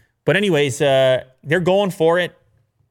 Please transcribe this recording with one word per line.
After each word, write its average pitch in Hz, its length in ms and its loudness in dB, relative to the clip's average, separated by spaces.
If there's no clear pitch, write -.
But 147 120 0
anyways, 151 460 0
uh, 135 420 2
they're 156 180 -2
going 185 300 0
for 165 280 0
it. 170 180 -6